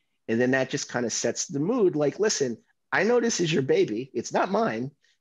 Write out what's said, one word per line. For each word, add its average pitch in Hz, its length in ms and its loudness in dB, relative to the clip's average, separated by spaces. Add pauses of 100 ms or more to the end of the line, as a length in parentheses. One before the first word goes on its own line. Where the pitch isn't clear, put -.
(280)
and 113 120 2
then 123 120 4
that 131 180 0
just - 200 -6
kinda 123 200 -2
sets - 360 -4
the 139 140 -6
mood. 190 360 2
Like, 147 220 0
"Listen, 147 400 0 (340)
I 143 100 2
know 240 180 4
this 233 200 0
is 160 120 0
your 151 100 2
baby. 135 520 0
It's - 180 -4
not 196 180 0
mine. 143 400 -2 (300)